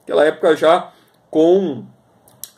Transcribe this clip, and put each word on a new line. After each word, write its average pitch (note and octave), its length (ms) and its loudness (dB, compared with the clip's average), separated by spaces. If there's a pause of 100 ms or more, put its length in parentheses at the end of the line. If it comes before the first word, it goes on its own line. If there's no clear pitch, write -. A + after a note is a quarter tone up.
Naquela - 240 0
época D#3 320 0
já E3+ 360 0 (380)
com D#3+ 540 0 (720)